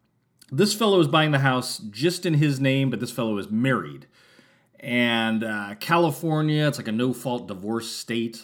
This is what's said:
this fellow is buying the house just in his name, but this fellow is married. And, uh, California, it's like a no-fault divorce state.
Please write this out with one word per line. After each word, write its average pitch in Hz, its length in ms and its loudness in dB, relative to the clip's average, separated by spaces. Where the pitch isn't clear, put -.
this 196 240 2
fellow 202 260 4
is 151 80 4
buying 151 220 4
the 143 80 4
house 127 400 0
just 139 480 -2
in 165 80 2
his 147 260 2
name, 135 300 2
but 113 100 -4
this 120 100 -6
fellow 110 280 -2
is 95 120 -6
married. 104 560 -2
And, 117 640 0
uh, 104 380 -6
California, 156 880 2
it's 135 100 -4
like 113 100 -8
a 110 40 -2
no-fault 123 560 -2
divorce 104 420 -6
state. 117 540 -6